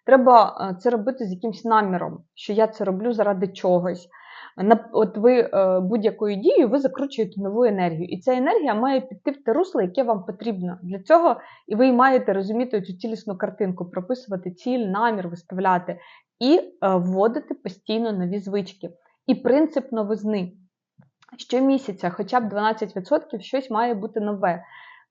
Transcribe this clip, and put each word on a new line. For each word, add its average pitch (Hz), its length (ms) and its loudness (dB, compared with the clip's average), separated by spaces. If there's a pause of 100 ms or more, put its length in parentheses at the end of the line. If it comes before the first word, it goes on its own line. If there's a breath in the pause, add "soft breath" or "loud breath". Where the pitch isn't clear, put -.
треба, 240 680 6
е, 185 80 -8
це 240 100 0
робити 240 360 -2
з 185 60 -6
якимсь 214 340 -8
наміром, 185 580 0 (100)
що - 200 -8
я 220 140 4
це 220 160 -8
роблю 196 300 -2
заради 202 340 0
чогось. 180 600 0 (500 loud breath)
На-, 214 360 4
от 220 240 0
ви, 240 220 4 (140)
е, 185 260 2
будь-якою 202 560 -2
дією 277 340 2
ви 269 100 2
закручуєте 262 640 -4
нову 202 220 0
енергію, 180 440 0
і 180 120 -8
ця 254 140 0
енергія 285 400 2
має 262 280 0
піти - 300 -8
в - 120 -14
те 226 100 0
русло, 320 280 0
яке 185 220 0
вам 220 200 -2
потрібно. 185 600 -6
Для 185 160 -10
цього 311 360 4 (320 loud breath)
і 214 80 -4
ви 254 160 6
маєте 254 420 4
розуміти 214 480 -2
цю 185 120 -10
цілісну 214 440 -8
картинку, 190 480 -4
прописувати 185 680 -8
ціль, 247 340 -4
намір 202 420 -2
виставляти 180 720 -2 (400 loud breath)
і, 277 180 4
е, - 380 -2
вводити 190 580 0
постійно 220 580 -6
нові 185 280 -4
звички. 190 500 -6 (380)
І 262 80 2
принцип 277 560 0
новизни. 208 640 -4 (840)
Щомісяця 262 720 0
хоча 196 300 -2
б 220 100 -2
дванадцять 208 460 -4
відсотків 226 460 -2
щось 269 280 -6
має 233 240 0
бути 214 260 -6
нове. 196 440 -2 (480 loud breath)